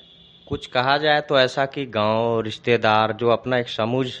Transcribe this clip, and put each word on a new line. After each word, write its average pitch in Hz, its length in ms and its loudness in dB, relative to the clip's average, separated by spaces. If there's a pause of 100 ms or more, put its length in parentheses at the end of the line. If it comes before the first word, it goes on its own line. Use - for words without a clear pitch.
(480)
कुछ 143 200 -8
कहा 131 300 0
जाए 151 240 2
तो 143 180 2
ऐसा 131 260 0
कि 139 220 -6
गांव, 113 540 0
रिश्तेदार, 110 720 2
जो 117 160 0
अपना 123 280 0
एक 120 120 -4
समूह, 120 360 -2 (160)